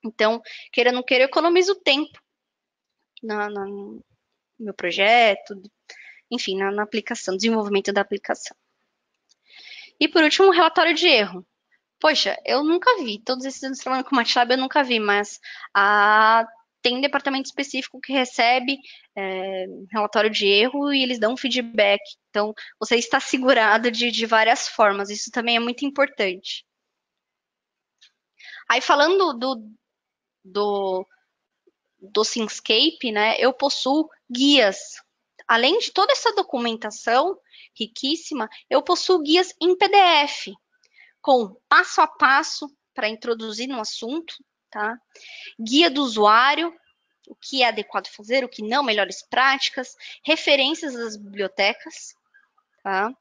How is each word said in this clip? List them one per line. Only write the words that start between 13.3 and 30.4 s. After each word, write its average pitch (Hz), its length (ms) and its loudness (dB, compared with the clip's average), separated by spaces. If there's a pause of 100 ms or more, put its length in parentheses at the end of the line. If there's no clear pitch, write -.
esses 269 180 -10
anos 269 160 -8
trabalhando 262 300 -4
com 277 80 0
matlab 240 340 0
eu 254 60 2
nunca 262 260 0
vi, 247 160 0
mas 208 400 -2 (360)
a, 214 760 4 (320)
tem 247 160 -2
um 262 60 -4
departamento 269 480 -4
específico 262 500 -10
que - 100 -14
recebe, 254 680 0 (360)
é, 190 520 -6 (240)
relatório 214 400 0
de 208 160 -2
erro 262 480 2
e 269 80 2
eles 247 160 -4
dão 220 180 0
feedback. 226 640 0 (300)
Então, 214 240 -4 (240)
você 226 180 -2
está 240 240 0
segurado 240 720 2
de, 233 200 -2
de 220 140 -4
várias 226 420 2
formas, 202 440 0
isso 208 200 -10
também 233 260 -2
é 233 40 2
muito 240 240 -6
importante. 277 800 -4 (2000)
Aí, - 140 2
falando 320 540 4
do, 233 340 -6 (760)